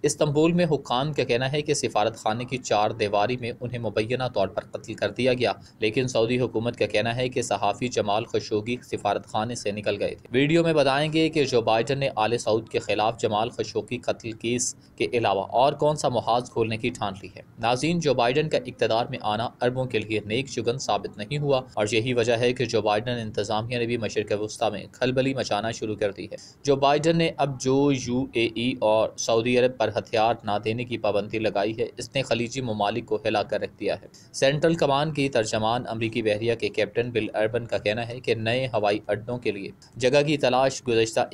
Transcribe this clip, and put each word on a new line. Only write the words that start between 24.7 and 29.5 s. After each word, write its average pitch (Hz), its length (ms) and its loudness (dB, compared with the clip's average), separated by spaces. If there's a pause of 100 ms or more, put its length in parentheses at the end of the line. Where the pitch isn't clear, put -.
में 104 220 -8
खलबली 131 420 0
मचाना 110 380 -2
शुरू 107 240 -4
कर 101 160 -2
दी 95 200 -12
है। - 60 -14 (260)
जो 139 140 4
बाइडन 151 380 4
ने 165 240 2
अब 143 200 0
जो 131 160 2 (160)
यूएई 123 800 0 (120)
और 107 360 4
सऊदी 120 360 2